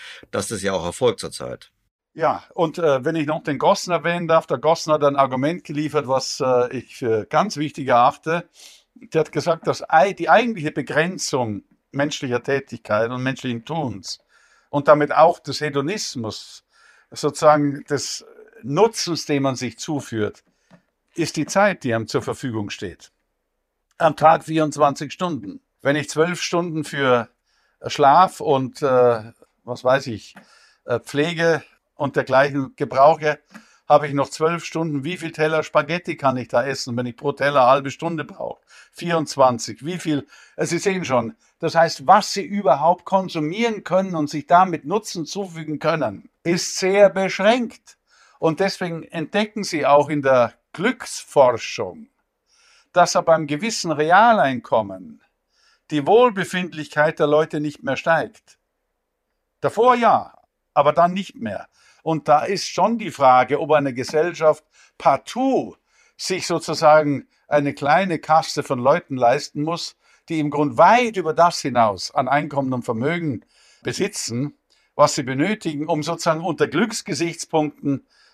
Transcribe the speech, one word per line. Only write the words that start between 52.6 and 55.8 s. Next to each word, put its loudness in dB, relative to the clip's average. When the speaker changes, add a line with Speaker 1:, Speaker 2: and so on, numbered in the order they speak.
Speaker 2:
dass 4
ab 0
einem 4
gewissen -4
Realeinkommen 2